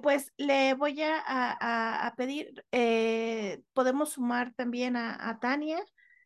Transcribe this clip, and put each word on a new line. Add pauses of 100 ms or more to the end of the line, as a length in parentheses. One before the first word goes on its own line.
pues
le
voy
a,
a,
a,
a
pedir,
eh, (120)
podemos
sumar
también
a,
a
Tania (420)